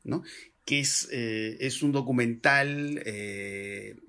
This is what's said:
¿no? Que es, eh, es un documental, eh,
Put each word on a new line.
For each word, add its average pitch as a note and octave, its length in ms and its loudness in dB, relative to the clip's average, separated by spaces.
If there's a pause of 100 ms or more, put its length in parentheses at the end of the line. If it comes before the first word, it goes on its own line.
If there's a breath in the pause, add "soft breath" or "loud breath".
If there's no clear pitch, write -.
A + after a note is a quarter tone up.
¿no? C#3+ 180 -2 (440 loud breath)
Que C#3+ 160 2
es, - 300 0
eh, A2 500 -2
es C3 200 -2
un C#3+ 120 4
documental, C#3 1120 2
eh, G2+ 920 -6 (140)